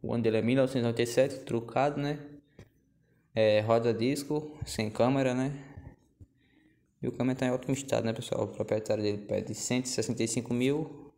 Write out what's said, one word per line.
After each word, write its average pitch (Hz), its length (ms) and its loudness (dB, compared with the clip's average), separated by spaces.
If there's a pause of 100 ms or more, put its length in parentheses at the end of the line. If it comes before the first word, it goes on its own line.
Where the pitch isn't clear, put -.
O 117 100 -6
ano 117 120 0
dele 110 140 4
é 110 40 4
mil 117 140 2
novecentos 131 260 2
e - 20 2
noventa 117 200 2
e 120 40 0
sete, 131 380 0
trucado, 135 560 0
né? 147 180 -4 (1160)
É, 107 260 6
roda 117 320 4
disco, 143 720 -2
sem 107 240 -2
câmera, 127 460 2
né? 139 300 -2 (1400)
E 123 60 -4
o 123 40 -4
caminhão 127 260 0
tá 131 80 0
em 127 60 2
ótimo 127 220 -2
estado, 113 320 0
né, 113 60 0
pessoal? - 340 -2
O - 20 -4
proprietário 107 560 0
dele 104 160 0
pede 104 340 -4
cento 127 320 -2
e - 40 -6
sessenta 117 340 -2
e 117 40 0
cinco 117 240 -2
mil. 139 680 -2